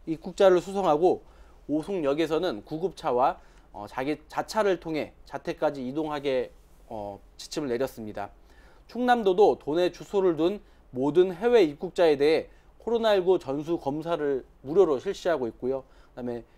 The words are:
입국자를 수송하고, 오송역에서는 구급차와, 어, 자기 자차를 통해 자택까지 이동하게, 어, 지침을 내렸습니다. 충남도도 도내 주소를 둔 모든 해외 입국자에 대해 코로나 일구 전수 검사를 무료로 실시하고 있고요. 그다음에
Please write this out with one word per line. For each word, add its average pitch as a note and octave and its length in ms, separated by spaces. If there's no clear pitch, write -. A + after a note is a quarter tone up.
입국자를 F3+ 560
수송하고, F3+ 640
오송역에서는 D#3 960
구급차와, D#3 760
어, G#2 160
자기 C#3 380
자차를 F#3+ 520
통해 D3+ 340
자택까지 C#3+ 640
이동하게, C#3+ 640
어, G2+ 340
지침을 - 320
내렸습니다. G#2+ 600
충남도도 G#3+ 720
도내 E3+ 340
주소를 F3+ 460
둔 F#3 240
모든 D3 420
해외 A3 300
입국자에 D#3+ 540
대해 D3 300
코로나 A3 380
일구 F3+ 240
전수 D3+ 400
검사를 D3 680
무료로 D#3 380
실시하고 E3+ 480
있고요. C3 360
그다음에 A#2+ 340